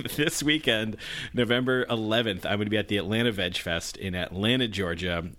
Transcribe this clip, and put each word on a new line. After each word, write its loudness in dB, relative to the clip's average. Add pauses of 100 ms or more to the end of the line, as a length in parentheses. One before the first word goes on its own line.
(160)
this 0
weekend, 2 (360)
November 2
eleventh, 0
I'm 0
gonna 0
be 4
at 0
the 2
Atlanta 2
Veg -2
Fest -4
in -6
Atlanta, 0
Georgia, -2 (100)